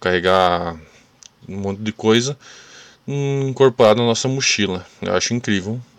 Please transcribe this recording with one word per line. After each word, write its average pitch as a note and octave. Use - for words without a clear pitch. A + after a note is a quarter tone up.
carregar F2+
um F#2+
monte G2
de G#2+
coisa, A#2+
hum, C#3
incorporado A#2+
na A#2+
nossa A#2
mochila. G#2
Eu F#2+
acho F#2
incrível, A2